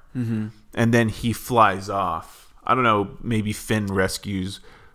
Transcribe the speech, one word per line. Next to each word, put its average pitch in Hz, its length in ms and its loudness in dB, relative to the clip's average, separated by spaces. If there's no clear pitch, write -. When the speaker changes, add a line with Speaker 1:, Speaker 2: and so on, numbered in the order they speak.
Speaker 1:
Mm-hmm. 113 300 -4
Speaker 2:
And 117 200 2
then 117 160 4
he 110 240 -4
flies 101 560 2
off. 90 640 -4
I - 100 2
don't 127 100 2
know, 104 380 2
maybe 107 320 -2
Finn 107 340 -2
rescues 95 720 -2